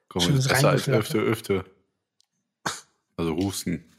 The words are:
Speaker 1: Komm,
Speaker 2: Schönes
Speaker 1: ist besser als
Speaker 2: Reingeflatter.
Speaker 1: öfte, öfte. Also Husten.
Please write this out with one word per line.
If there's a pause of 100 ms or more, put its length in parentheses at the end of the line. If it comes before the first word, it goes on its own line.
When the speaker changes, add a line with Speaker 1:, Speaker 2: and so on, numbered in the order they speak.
Speaker 1:
Komm,
Speaker 2:
Schönes
Speaker 1:
ist
besser
als
Speaker 2:
Reingeflatter.
Speaker 1:
öfte,
öfte. (1500)
Also
Husten. (140)